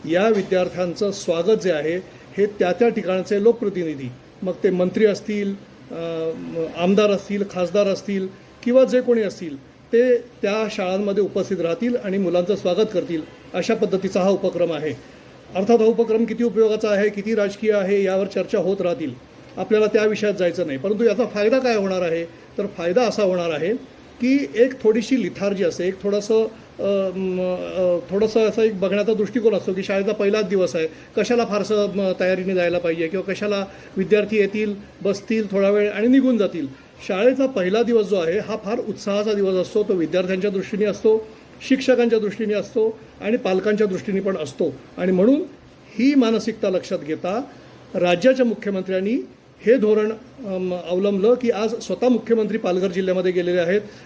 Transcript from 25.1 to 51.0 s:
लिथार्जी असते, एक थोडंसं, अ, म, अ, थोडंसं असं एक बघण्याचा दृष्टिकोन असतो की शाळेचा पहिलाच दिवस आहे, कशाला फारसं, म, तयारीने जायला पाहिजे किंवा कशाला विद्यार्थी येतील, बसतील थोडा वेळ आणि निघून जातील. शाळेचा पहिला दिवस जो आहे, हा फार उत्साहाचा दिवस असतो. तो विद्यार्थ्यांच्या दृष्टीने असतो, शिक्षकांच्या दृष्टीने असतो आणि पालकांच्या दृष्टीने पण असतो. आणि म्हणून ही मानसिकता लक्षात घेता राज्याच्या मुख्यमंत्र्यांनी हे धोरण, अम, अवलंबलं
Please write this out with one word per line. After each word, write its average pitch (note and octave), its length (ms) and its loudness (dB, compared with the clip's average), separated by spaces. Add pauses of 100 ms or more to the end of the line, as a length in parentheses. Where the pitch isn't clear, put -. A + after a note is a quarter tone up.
लिथार्जी F#3+ 420 -4
असते, F3 240 -2
एक F#3+ 140 -6
थोडंसं, G#3 420 0 (340)
अ, G3 380 0
म, F#3 400 -2 (200)
अ, F3 360 0
थोडंसं A3 360 2
असं G#3+ 140 0
एक G#3+ 180 2
बघण्याचा G3+ 340 0
दृष्टिकोन G#3 400 2
असतो F#3 180 -2
की F#3+ 100 -4
शाळेचा G3 300 -2
पहिलाच G#3 360 0
दिवस F#3 280 0
आहे, D#3+ 100 0 (300)
कशाला A#3 280 2
फारसं, G3+ 500 0
म, F#3+ 260 0
तयारीने F#3 340 0
जायला F3 240 0
पाहिजे E3 300 -2
किंवा F#3+ 240 -4
कशाला G3 340 -4 (300)
विद्यार्थी G3+ 400 2
येतील, G#3 380 0 (280)
बसतील G3+ 480 -2
थोडा G3 200 2
वेळ G#3 200 2
आणि G#3 180 0
निघून C4 300 4
जातील. F3 280 -2 (420)
शाळेचा B3+ 380 2
पहिला G#3 360 0
दिवस A#3 240 2
जो G3 100 0
आहे, E3+ 220 0
हा G#3 260 -4
फार A3 140 -4
उत्साहाचा G#3 540 -4
दिवस G3 220 0
असतो. F#3 280 0
तो G3+ 120 0
विद्यार्थ्यांच्या F#3 560 0
दृष्टीने G3 340 -2
असतो, A3 440 2 (400)
शिक्षकांच्या A#3+ 500 2
दृष्टीने G#3 360 -2
असतो A3 440 -2 (220)
आणि G#3 160 0
पालकांच्या G#3 500 2
दृष्टीने F#3+ 340 -4
पण G3 160 -2
असतो. D3+ 380 -4 (240)
आणि F#3 140 0
म्हणून A#3 280 4 (580)
ही C4+ 160 4
मानसिकता A3+ 560 2
लक्षात F3+ 280 -2
घेता D#3 440 -6 (520)
राज्याच्या F#3+ 520 2
मुख्यमंत्र्यांनी G3 800 -2 (400)
हे F3 100 6
धोरण, G#3+ 360 2 (340)
अम, F#3 280 -4 (140)
अवलंबलं G3+ 460 2